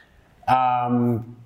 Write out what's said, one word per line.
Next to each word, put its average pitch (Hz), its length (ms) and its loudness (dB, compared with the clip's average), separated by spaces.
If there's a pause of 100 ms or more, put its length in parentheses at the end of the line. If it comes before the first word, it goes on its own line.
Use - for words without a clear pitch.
(460)
Am, 123 1000 0